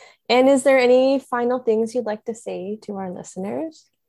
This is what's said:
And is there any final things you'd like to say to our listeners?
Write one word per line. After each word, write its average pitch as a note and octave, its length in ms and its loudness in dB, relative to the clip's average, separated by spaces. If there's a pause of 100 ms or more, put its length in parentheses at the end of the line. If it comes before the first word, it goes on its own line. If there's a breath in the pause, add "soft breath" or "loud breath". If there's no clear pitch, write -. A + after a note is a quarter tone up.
(300 loud breath)
And B3+ 180 4
is C#4 140 4
there C4+ 160 4
any B3+ 400 4
final B3 400 -4
things A3+ 360 -2
you'd A#3+ 120 -4
like G#3+ 180 -8
to A#3 100 -8
say G3 500 -10
to G3+ 120 -10
our F#3+ 140 -8
listeners? A#3 800 -10 (180)